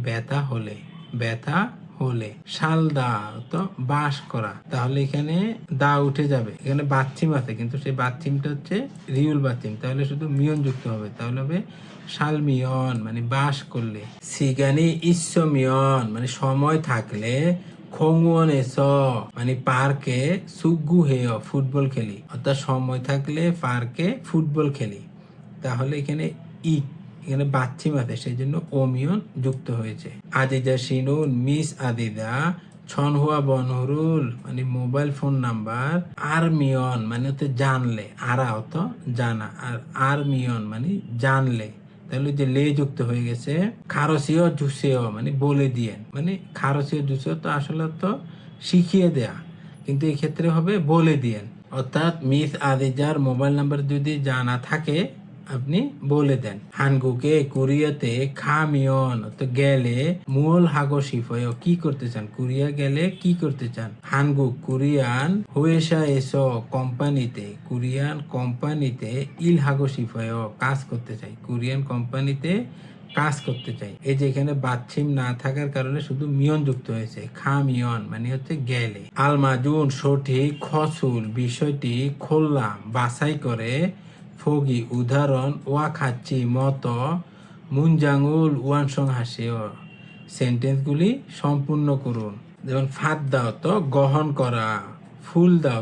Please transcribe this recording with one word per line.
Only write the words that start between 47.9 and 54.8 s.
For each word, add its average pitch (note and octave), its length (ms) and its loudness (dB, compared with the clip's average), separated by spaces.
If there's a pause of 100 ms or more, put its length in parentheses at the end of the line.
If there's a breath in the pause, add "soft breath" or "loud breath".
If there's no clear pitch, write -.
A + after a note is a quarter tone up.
তো F#3 80 0 (580 loud breath)
শিখিয়ে F3+ 480 6
দেয়া, A2 200 -2 (480 loud breath)
কিন্তু C#3 260 0
এই C#3+ 100 0
ক্ষেত্রে D#3+ 260 0 (100)
হবে E3 160 2 (200)
বলে D#3+ 220 6 (100)
দিয়েন। G#2+ 220 -4 (320)
অর্থাৎ D#3+ 360 0 (160)
মিস D3 200 2 (200)
আদিজার C3+ 460 2 (120)
মোবাইল C3 300 2
নাম্বার C#3+ 220 0 (120)
যদি C#3+ 200 0 (160)
জানা B2+ 280 0 (140)
থাকে D#3 280 0 (580)